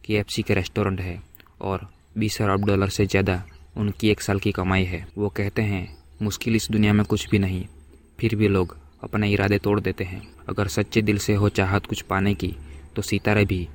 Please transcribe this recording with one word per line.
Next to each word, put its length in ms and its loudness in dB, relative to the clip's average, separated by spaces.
केएफ़सी 380 -2
के 120 0
रेस्टोरेंट 460 -2
है 220 -8
और 300 -6
बीस 240 -2
अरब 240 2
डॉलर 220 2
से 180 2
ज़्यादा 380 0
उनकी 340 0
एक 100 0
साल 180 0
की 140 0
कमाई 320 2
है। 240 -6
वो 100 -2
कहते 340 -2
हैं, 340 -4
"मुश्किल 340 -2
इस 140 -2
दुनिया 220 4
में 140 4
कुछ 240 -2
भी 80 4
नहीं, 280 -2
फिर 160 0
भी 120 4
लोग 280 2
अपने 300 0
इरादे 260 4
तोड़ 220 2
देते 240 -4
हैं। 240 -10
अगर 200 -2
सच्चे 340 0
दिल 160 2
से 160 0
हो 140 4
चाहत 380 2
कुछ 160 -6
पाने 320 0
की, 220 -4
तो 60 -4
सितारे 420 2
भी 300 -2